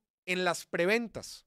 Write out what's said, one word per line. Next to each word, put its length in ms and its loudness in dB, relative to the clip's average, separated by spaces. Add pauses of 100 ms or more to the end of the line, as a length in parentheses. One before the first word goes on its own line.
(260)
en 200 0
las 200 0
preventas? 800 -2